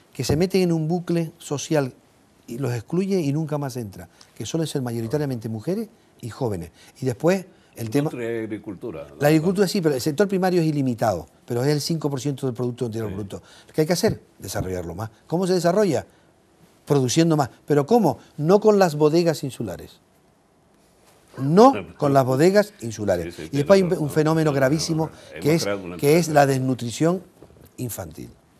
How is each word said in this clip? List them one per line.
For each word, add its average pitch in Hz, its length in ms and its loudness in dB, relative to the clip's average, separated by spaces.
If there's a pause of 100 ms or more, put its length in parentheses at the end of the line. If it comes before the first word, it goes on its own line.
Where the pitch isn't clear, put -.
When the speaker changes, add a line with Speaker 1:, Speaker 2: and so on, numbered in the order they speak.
(120)
Speaker 1:
que 131 120 -6
se 143 120 0
meten 185 240 0
en 175 120 2
un 160 160 0
bucle 170 500 -2
social 143 560 -4 (520)
y 120 120 -12
los 123 160 -4
excluye 185 440 -2
y 143 140 0
nunca 151 240 -4
más 131 220 -6
entra, 101 320 -12 (260)
que 117 80 -10
suelen 165 220 -4
ser 147 160 -4
mayoritariamente 117 640 -4
mujeres 170 400 -6 (320)
y 123 100 -12
jóvenes. 98 400 -6 (300)
Y 131 60 -4
después 175 400 0 (280)
el 113 160 -10
tema 143 200 0
Speaker 2:
Industria 117 300 -6
y 113 40 -6
agricultura, 101 600 -10 (120)
Speaker 1:
La 143 100 0
agricultura 175 380 4
sí, 196 140 -2
pero 156 140 2
el 127 60 -2
sector 156 280 0
primario 185 320 0
es 160 80 2
ilimitado, 120 580 0 (180)
pero 120 200 -4
es 143 40 2
el 151 120 2
cinco 156 280 -4
por 139 120 -4
ciento 135 260 -4
del 123 80 -4
Producto 123 320 -4
Interior 110 240 -6
Speaker 2:
Sí. 95 60 -8
Speaker 1:
Bruto. 98 260 -12 (320)
¿Qué 156 60 0
hay 156 80 4
que 180 60 0
hacer? 175 260 0 (180)
Desarrollarlo 92 560 -6
más. 113 160 -10 (160)
¿Cómo 175 220 -2
se 185 60 2
desarrolla? 170 520 2 (800)
Produciendo 147 500 2
más. 143 140 0 (160)
¿Pero 143 200 2
cómo? 208 320 4 (180)
No 175 240 4
con 214 180 6
las 180 160 4
bodegas 156 480 2
insulares. 92 560 -10 (1400)
No 180 340 8 (140)
Speaker 2:
<laughs> - 100 -20
Speaker 1:
con 143 160 2
las 135 120 6
bodegas 180 560 4
insulares. 98 540 -2
Speaker 2:
Sí, 80 100 -12
sí, 80 80 -12
Speaker 1:
Y 135 60 -2
después 151 200 0
hay 196 40 2
un, 175 60 0
Speaker 2:
tiene 180 80 0
razón. 156 80 -4
Speaker 1:
un 139 100 -4
fenómeno 156 360 0
Speaker 2:
Tiene 139 100 -2
Speaker 1:
gravísimo 156 460 -2
Speaker 2:
razón. - 140 -16 (120)
Hemos 147 120 -14
Speaker 1:
que 147 100 2
es, 165 80 -2
Speaker 2:
creado 202 220 -4
una - 120 -10
Speaker 1:
que 147 220 4
es 160 100 0
Speaker 2:
empresa. 156 60 -4
Speaker 1:
la 143 120 8
desnutrición 131 760 0 (560)
infantil, 80 520 -10 (300)